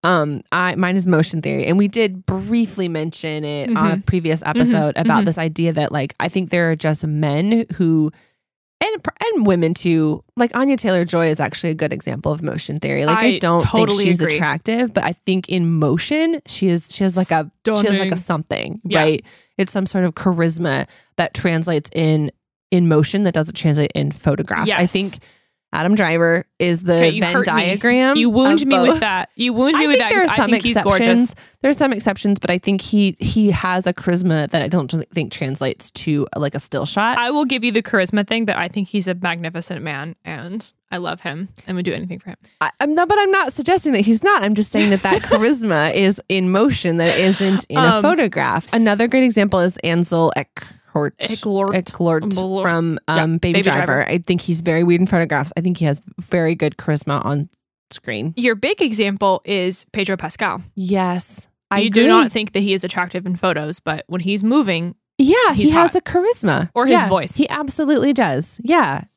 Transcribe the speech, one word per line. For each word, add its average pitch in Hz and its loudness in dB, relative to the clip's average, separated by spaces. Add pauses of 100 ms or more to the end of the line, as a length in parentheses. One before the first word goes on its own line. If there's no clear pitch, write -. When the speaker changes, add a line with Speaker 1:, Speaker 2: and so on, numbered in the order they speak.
Speaker 1:
um, 151 0
I, 180 0
mine 185 0
is 180 0
motion 160 2
theory. 139 -4
And 180 2
we 202 4
did 196 -2
briefly 196 -2
mention 156 -6
it 147 -6
on 226 0
a 160 0 (140)
Speaker 2:
Mm-hmm. 196 -4
Speaker 1:
previous 160 0
Speaker 2:
Mm-hmm. 151 -4
Speaker 1:
episode 170 2
about 214 2
Speaker 2:
Mm-hmm. 202 2
Speaker 1:
this 170 0
idea 165 -2
that, 151 0
like, 143 -4
I 170 -2
think 185 -4
there 170 2
are 160 0
just 156 -2
men 156 0
who, 160 2 (680)
and, 427 -4 (280)
and 233 2
women 175 2
too, 160 0 (120)
like, 240 0
Anya 269 2
Taylor-Joy 175 0
is 156 0
actually 156 -4
a 160 -2
good 156 -4
example 139 -6
of 160 -6
motion 151 -6
theory. 139 -2
Like, 220 2
I 226 0
Speaker 2:
I 214 0
Speaker 1:
don't 170 2
think - 0
Speaker 2:
totally 202 2
Speaker 1:
she's 175 2
Speaker 2:
agree. 156 0
Speaker 1:
attractive, 220 -2
but - -2
I 170 -2
think 185 -4
in 170 0
motion, 294 0
she - -2
is, 170 -2
she 202 -2
has, 185 0
like, 185 0
a, 156 0 (160)
she 214 2
has, 196 2
like, 190 -2
a 170 -2
Speaker 2:
Stunning. - -
Speaker 1:
something, 165 -6
Speaker 2:
Yeah. 180 0
Speaker 1:
right? 156 2 (320)
It's 190 -2
some 190 -2
sort 185 0
of 165 -2
charisma 165 0 (300)
that - -2
translates 165 -2
in, 156 0 (400)
in 175 4
motion 156 2
that 180 0
doesn't 160 -2
translate 147 0
in 143 -2
photographs. 143 -2
I 175 0
Speaker 2:
Yes. 180 2
Speaker 1:
think 196 -2 (640)
Adam 170 0
Driver 170 2 (140)
is 175 0
the 175 2
Speaker 2:
Okay, 165 6
you 160 -4
Speaker 1:
Venn 175 0
Speaker 2:
hurt - 2
me. - 0
Speaker 1:
diagram 233 2
Speaker 2:
You 240 4
wound 262 4
Speaker 1:
of 269 0
Speaker 2:
me 269 4
with 247 4
Speaker 1:
both. 320 0
Speaker 2:
that. 190 -2
You 240 -2
wound 262 2
me 311 2
Speaker 1:
I - 2
Speaker 2:
with 285 4
Speaker 1:
think 247 4
Speaker 2:
that 220 0
Speaker 1:
there 196 2
Speaker 2:
'cause 185 2
Speaker 1:
are - 0
Speaker 2:
I 214 0
Speaker 1:
some 214 2
Speaker 2:
think 220 2
he's 233 2
Speaker 1:
exceptions. 196 2
Speaker 2:
gorgeous. 233 4 (280)
Speaker 1:
There 269 4
are 285 2
some 269 0
exceptions, 202 0
but - -4
I 180 2
think 196 -2
he, 202 2
he 214 2
has 185 -2
a 180 0
charisma 175 0
that 165 0
I - -4
don't 160 0
tr-, 165 -2 (140)
think 156 -4
translates 135 -6
to, 147 -2 (100)
like, 143 -4
a 139 -6
still - -6
shot. 220 -2
Speaker 2:
I 240 -2
will 294 0
give 247 -2
you 240 0
the 220 0
charisma 202 -2
thing, 226 -2
but 202 -2
I 175 -4
think 196 -4
he's 185 -2
a 180 -2
magnificent 170 -6
man 151 -10 (120)
and 170 -12 (280)
I 180 -8
love 180 -8
him 170 -8 (180)
and 185 -8
would 180 -4
do 180 -2
anything 180 -10
for - -18
him. - -18 (240)
Speaker 1:
I, 156 -2 (100)
I'm 294 0
not, 349 2
but 415 4
I'm 403 4
not 381 0
suggesting 320 0
that 202 2
he's 220 4
not. 392 4
I'm 208 0
just 208 0
saying 208 4
that 190 2
that 196 2
Speaker 2:
<laughs> - -8
Speaker 1:
charisma 208 2
is 196 2
in 185 0
motion 190 2
that 170 2
isn't 190 2
in - 0
a 233 4
Speaker 2:
Um, 214 2
Speaker 1:
photograph. 214 0
Speaker 2:
s- - -4
Speaker 1:
Another 226 2
great 262 4
example 202 2
is 180 0
Ansel 165 0
Eckort. - -6
Speaker 2:
Eklort. 202 -2
Speaker 1:
Eklort 170 0 (100)
Speaker 2:
Eklort. 190 -2
Speaker 1:
from, 170 0 (100)
Speaker 2:
Yeah, 160 0
Speaker 1:
um, 165 0
Baby 175 0
Speaker 2:
Baby 196 2
Speaker 1:
Driver. 170 0
Speaker 2:
Driver. 147 0
Speaker 1:
I 180 0
think 175 -2
he's 165 -4
very 165 0
weird 175 4
in 185 2
photographs. 151 0
I 165 -4
think 175 -2
he 165 0
has 143 -2 (180)
very 165 0
good 151 -2
charisma 147 -4
on 143 -4 (420)
screen. 160 -8
Speaker 2:
Your 240 0
big 285 -2
example 202 0
is 190 -4
Pedro 190 -4
Pascal. 180 -6 (120)
Speaker 1:
Yes. 185 -4 (220)
I 202 0
Speaker 2:
You 220 0
do 220 4
Speaker 1:
agree. 269 6
Speaker 2:
not 330 6
think 214 -6
that 202 0
he 196 0
is 190 -2
attractive 180 -6
in 185 -4
photos, 151 -4
but 156 -6
when 180 -6
he's 196 -2
moving, 196 0 (220)
Speaker 1:
Yeah, 330 4
Speaker 2:
he's 302 4
Speaker 1:
he 311 2
has 339 6
Speaker 2:
hot. - 2
Speaker 1:
a 370 4
charisma. 349 0
Speaker 2:
Or 240 2
his 277 4
Speaker 1:
Yeah, 220 0
Speaker 2:
voice. 190 0
Speaker 1:
he 302 0
absolutely 285 0
does. 170 -2
Yeah. 240 0 (120)